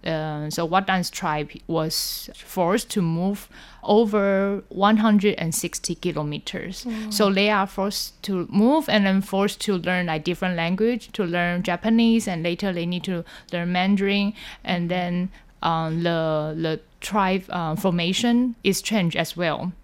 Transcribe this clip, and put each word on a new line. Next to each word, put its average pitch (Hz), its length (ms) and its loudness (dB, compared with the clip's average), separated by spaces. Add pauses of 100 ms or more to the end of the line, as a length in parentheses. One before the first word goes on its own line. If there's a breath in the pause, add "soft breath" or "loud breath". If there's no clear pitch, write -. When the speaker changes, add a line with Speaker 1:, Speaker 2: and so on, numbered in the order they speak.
Speaker 1:
Uh, 156 420 -4
so 165 180 -4
Wadan's 185 440 0
tribe 151 400 -4 (160)
was - 720 -4
forced 185 540 -2
to 208 120 0
move 175 460 -2 (340 loud breath)
over 202 840 2
one 202 300 4
hundred 208 400 4
and 160 140 -2
sixty - 440 -6
kilometers. 151 920 -6
Speaker 2:
Wow. 220 240 -6
Speaker 1:
So 202 220 2
they 202 180 4
are 202 160 2
forced - 560 -6
to 185 260 -2
move 254 400 4
and 202 180 4
then 190 160 4
forced 196 400 0
to 202 140 0
learn, 180 300 0
like, 156 160 -2
different 180 340 -2
language, 190 580 0
to 208 100 0
learn 175 400 0
Japanese, 226 640 4
and 165 160 -4
later 175 280 -2
they 170 140 -4
need 175 180 -4
to 180 200 -4 (280 loud breath)
learn 175 200 -2
Mandarin. 196 640 2 (280 loud breath)
And 175 260 -2
then, 180 420 -2 (320 soft breath)
uh, 165 280 0
the, 160 680 0
the 160 240 -2 (200)
tribe, 190 500 0
uh, 160 240 -4
formation 202 880 2
is 196 200 2
changed 180 340 0
as 165 200 -2
well 170 360 -2 (120)